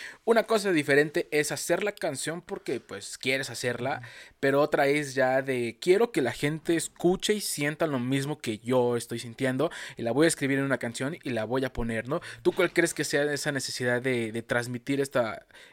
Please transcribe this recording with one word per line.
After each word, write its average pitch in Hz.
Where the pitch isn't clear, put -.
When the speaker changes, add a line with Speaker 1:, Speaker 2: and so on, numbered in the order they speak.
Speaker 1:
una 226
cosa 208
diferente 147
es 151
hacer 170
la 202
canción 160
porque, 165
pues, -
quieres 131
hacerla, 120
Speaker 2:
Ujú. -
Speaker 1:
pero 139
otra 151
es 143
ya 131
de, 123
quiero 208
que 156
la 117
gente 156
escuche 185
y 214
sienta 151
lo 143
mismo 135
que 107
yo 123
estoy 117
sintiendo, 131
y 120
la 117
voy 143
a 165
escribir 139
en 139
una 131
canción 131
y 143
la 113
voy 127
a 127
poner, 113
¿no? 156
¿Tú 175
cuál 175
crees 165
que 151
sea 147
esa 147
necesidad 123
de, 120
de 113
transmitir 123
esta, 123